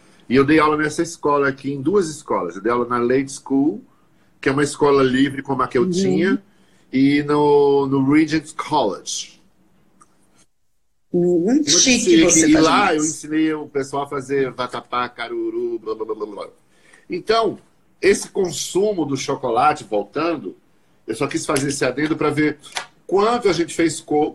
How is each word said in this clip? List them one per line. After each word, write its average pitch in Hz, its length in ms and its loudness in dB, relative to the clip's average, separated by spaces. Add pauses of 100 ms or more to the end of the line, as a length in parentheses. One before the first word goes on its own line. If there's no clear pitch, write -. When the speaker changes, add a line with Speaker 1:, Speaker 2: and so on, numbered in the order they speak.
(280)
Speaker 1:
e 120 80 0
eu 139 80 6
dei 156 160 4
aula 151 160 4
nessa 151 260 -4
escola 143 460 -2
aqui, 135 240 -6
em 139 100 -8
duas 175 280 0
escolas. 95 480 -6
Eu 95 40 -14
dei 113 100 0
aula 120 140 0
na 120 120 -4
Lady 131 340 0
School, 147 500 -2 (600)
que 139 80 0
é - 20 0
uma 143 120 0
escola 143 380 2
livre 135 400 2
como 135 220 -4
a 127 60 -4
que - 80 0
eu 151 60 4
Speaker 2:
Uhum. 185 60 0
Speaker 1:
tinha, 185 540 0 (480)
e 139 320 2
no, 143 640 4
no 135 240 2
Regent's 151 400 2
College. - 800 -4 (1800)
Speaker 2:
Uhum. 175 340 2
Speaker 1:
Muito 294 240 2
Speaker 2:
Chique - 300 4
Speaker 1:
chique. 165 240 4
Speaker 2:
você 160 240 4
Speaker 1:
E 156 60 6
Speaker 2:
tá 156 60 6
Speaker 1:
lá 160 200 4
Speaker 2:
demais. 180 240 2
Speaker 1:
eu 156 40 -2
ensinei 156 460 -2
o 151 140 -8
pessoal 139 380 -6
a 139 40 -18
fazer 135 420 -2
vatapá, 123 560 -6
caruru, 117 680 -6
blá, 107 160 -6
blá, 110 120 -8
blá, 110 100 -8
blá, 107 100 -8
blá. 98 220 -12 (600)
Então, 185 520 -2 (420)
esse 196 280 2
consumo 185 760 -2
do 139 100 -4
chocolate, 131 680 0
voltando, 107 760 -4 (480)
eu 113 100 -8
só 151 120 -4
quis 156 180 -6
fazer 143 240 -2
esse 135 160 -2
adendo 151 320 -2
pra 151 140 0
ver 151 260 0 (480)
quanto 214 420 2
a 180 60 2
gente 160 220 -4
fez 165 260 0
co-, 151 340 -2